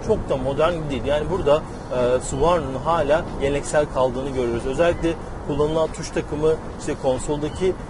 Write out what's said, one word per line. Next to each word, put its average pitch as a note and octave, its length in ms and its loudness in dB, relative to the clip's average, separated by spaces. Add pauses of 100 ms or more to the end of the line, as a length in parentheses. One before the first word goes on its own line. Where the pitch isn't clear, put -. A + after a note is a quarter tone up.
çok G#3 220 0
da D#3 80 0
modern D3 540 0
değil. A#2+ 140 -4
Yani D3 260 0
burada, D#3 320 4 (300)
e, B2 280 4
Subaru'nun C#3+ 540 2 (100)
hala D#3+ 400 2 (160)
geleneksel C#3+ 540 2
kaldığını C3 360 0
görüyoruz. A#2+ 360 -2
Özellikle E3 460 2 (360)
kullanılan D#3 440 0
tuş - 180 -8
takımı, D#3 440 0 (260)
işte D3 220 -2
konsoldaki D3 680 0 (180)